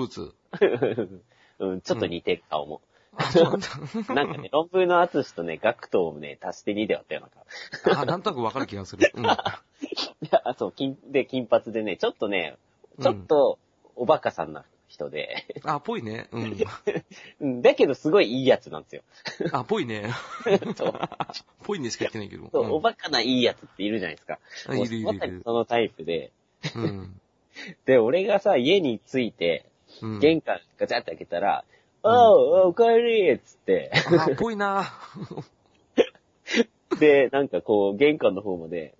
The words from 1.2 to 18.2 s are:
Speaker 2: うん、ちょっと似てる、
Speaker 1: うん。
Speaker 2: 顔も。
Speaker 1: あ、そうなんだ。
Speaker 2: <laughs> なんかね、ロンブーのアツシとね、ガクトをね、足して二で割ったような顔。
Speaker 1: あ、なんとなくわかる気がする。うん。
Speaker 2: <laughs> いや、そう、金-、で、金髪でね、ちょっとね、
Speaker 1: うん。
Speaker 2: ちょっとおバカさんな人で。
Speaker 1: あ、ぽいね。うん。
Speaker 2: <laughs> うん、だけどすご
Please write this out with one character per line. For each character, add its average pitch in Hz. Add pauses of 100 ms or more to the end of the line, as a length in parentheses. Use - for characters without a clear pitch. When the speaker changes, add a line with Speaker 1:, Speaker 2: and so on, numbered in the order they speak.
Speaker 2:
う 95
ん、 92
ち -
ょ -
っ 113
と 98
似 82
て 92
る、 -
Speaker 1:
う -
ん。 -
Speaker 2:
顔 76
も。 76 (340)
Speaker 1:
あ、 -
そ 170
う -
な 170
ん -
だ。 - (240)
Speaker 2:
<laughs> 226
な 143
ん 156
か 160
ね、 -
ロ 160
ン 175
ブ 185
ー 185
の 175
ア 180
ツ 156
シ -
と 85
ね、 82
ガ 110
ク -
ト 92
を 76
ね、 73
足 92
し -
て 107
二 104
で 87
割 -
っ -
た 78
よ 71
う -
な 165
顔。 139
Speaker 1:
あ、 147
な 131
ん 196
と 214
な 156
く 123
わ 110
か -
る 180
気 -
が 95
す -
る。 -
う -
ん。 -
Speaker 2:
<laughs> -
い - (1040)
や、 -
そ 110
う、 90
金-、 135 (140)
で、 131
金 127
髪 113
で 110
ね、 98
ち 220
ょ 269
っ -
と 107
ね、 82 (400)
Speaker 1:
う 139
ん。 -
Speaker 2:
ち -
ょ -
っ 98
と 135 (360)
お 120
バ 151
カ 110
さ 82
ん 76
な 73 (240)
人 -
で。 - (180)
Speaker 1:
あ、 147
ぽ 143
い 131
ね。 110
う 117
ん。 107
Speaker 2:
<laughs> -
う 147
ん、 123
だ 269
け 254
ど 143
す 151
ご 190